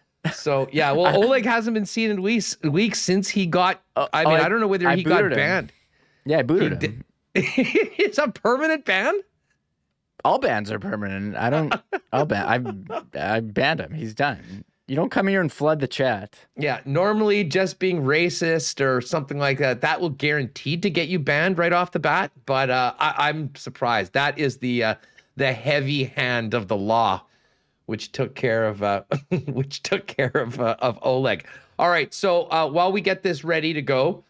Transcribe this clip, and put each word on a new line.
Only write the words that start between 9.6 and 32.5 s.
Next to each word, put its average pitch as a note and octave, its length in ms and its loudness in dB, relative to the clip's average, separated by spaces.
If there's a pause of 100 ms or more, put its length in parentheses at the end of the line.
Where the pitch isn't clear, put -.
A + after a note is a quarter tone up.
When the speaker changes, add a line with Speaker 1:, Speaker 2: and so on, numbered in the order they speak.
Speaker 2:
All F#3 140 4
bans G#2+ 320 0
are G#2+ 80 -4
permanent. G2+ 580 -6
I A#2 120 0
don't, D3+ 240 0 (200)
Speaker 1:
<laughs> - 180 -8
Speaker 2:
I'll C#3 140 2
ban, A2+ 580 -2 (300)
I, F2+ 220 -4
I A2+ 40 0
banned C3+ 400 -2
him. - 140 -10
He's A2+ 200 -10
done. G2+ 520 -6 (220)
You C3 80 -4
don't E3 140 0
come - 180 0
here G3 140 2
and D#3 100 0
flood D#3 300 0
the B2+ 60 -2
chat. A2+ 500 -4 (200)
Speaker 1:
Yeah, B2+ 280 -4
normally G#3 580 2
just F#3 340 0
being F3+ 260 0
racist D#3+ 800 0
or B2+ 180 2
something C#3+ 360 -4
like C#3 220 0
that, B2+ 220 0
that D#3 200 0
will F3 80 -2
guaranteed D3 720 -2
to G3+ 60 0
get D#3+ 200 -2
you F3+ 100 0
banned D#3 380 0
right E3+ 160 2
off F3 180 2
the - 80 -2
bat. D#3+ 320 2 (140)
But, C3+ 240 2
uh, B2 280 2
I, D3 320 0
I'm D3+ 260 -6
surprised. A2+ 580 -2
That C#3+ 260 0
is C#3 180 -2
the, B2 260 -2
uh, A2 120 0 (400)
the C3+ 180 0
heavy C#3 520 0
hand A#2+ 480 -2
of G#2+ 160 -2
the G#2+ 80 0
law, G#2 440 2 (640)
which - 280 -8
took B2 200 -4
care A2+ 320 0
of, G#2 160 -4
uh, G2+ 220 0 (220)
<laughs> C#3+ 220 -4
which C3+ 360 -6
took - 240 -2
care - 260 -2
of, A#2+ 280 -2
uh, A2+ 180 0
of B2 220 -2
Oleg. C3 440 0 (340)
All E3+ 100 4
right, E3 240 0
so, F3 360 2
uh, D#3+ 200 2